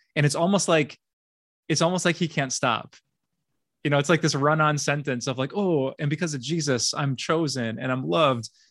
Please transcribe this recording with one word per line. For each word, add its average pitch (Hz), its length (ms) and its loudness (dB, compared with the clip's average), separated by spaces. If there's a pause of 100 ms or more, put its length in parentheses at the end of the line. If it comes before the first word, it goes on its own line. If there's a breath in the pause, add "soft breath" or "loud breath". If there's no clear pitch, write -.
(160)
And 147 100 2
it's 147 100 2
almost 180 320 2
like, 156 300 2 (720)
it's 160 140 0
almost 175 240 0
like 170 100 2
he 170 120 0
can't 139 260 -4
stop. - 420 -2 (880)
You 147 60 0
know, 143 80 4
it's 143 120 0
like 165 120 4
this 156 140 0
run-on 151 420 2
sentence 139 500 -2
of, 127 100 -4
like, 131 180 -4
"Oh, 165 440 0
and 151 100 -2
because 156 240 -4
of 135 80 -6
Jesus, 139 520 -2
I'm 139 220 -2
chosen 131 640 -2
and 131 120 -4
I'm 131 160 -4
loved 143 420 2 (220 soft breath)